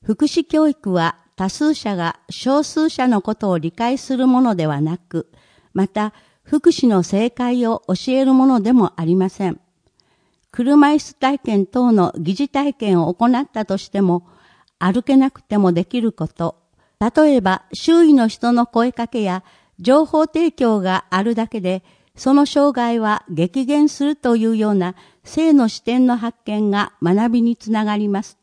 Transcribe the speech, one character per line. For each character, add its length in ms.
福 220
祉 200
教 220
育 260
は 240
多 140
数 240
者 220
が 240
少 340
数 260
者 180
の 140
こ 140
と 140
を 80
理 140
解 260
す 180
る 120
も 140
の 140
で 120
は 140
な 160
く、 340
ま 140
た 260
福 280
祉 160
の 160
正 260
解 360
を 220
教 260
え 120
る 80
も 120
の 160
で 120
も 240
あ 80
り 100
ま 140
せ 200
ん。 100
車 380
椅 100
子 160
体 240
験 260
等 260
の 260
疑 220
似 100
体 240
験 300
を 100
行 120
っ 260
た 140
と 120
し 120
て 120
も、 260
歩 220
け 160
な 140
く 100
て 160
も 160
で 120
き 140
る 120
こ 160
と、 340
例 360
え 60
ば 220
周 320
囲 80
の 140
人 240
の 140
声 260
か 160
け 140
や 220
情 260
報 200
提 260
供 280
が 300
あ 120
る 140
だ 120
け 140
で、 220
そ 180
の 120
障 300
害 240
は 300
激 360
減 240
す 140
る 120
と 200
い 120
う 100
よ 120
う 60
な 200
性 300
の 140
視 160
点 240
の 100
発 280
見 260
が 220
学 300
び 80
に 140
つ 160
な 140
が 100
り 120
ま 160
す。 200